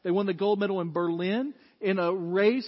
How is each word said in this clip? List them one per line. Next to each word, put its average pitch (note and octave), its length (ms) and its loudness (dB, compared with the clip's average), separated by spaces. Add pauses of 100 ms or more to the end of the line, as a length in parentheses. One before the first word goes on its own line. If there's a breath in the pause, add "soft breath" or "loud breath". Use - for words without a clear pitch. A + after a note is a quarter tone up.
They F3+ 80 -4
won G3 160 2
the F#3+ 80 -2
gold G3+ 260 0
medal G3 220 0
in E3+ 100 -4
Berlin F3+ 640 -2 (280 loud breath)
in F#3+ 180 0
a E3+ 120 2
race G3 560 2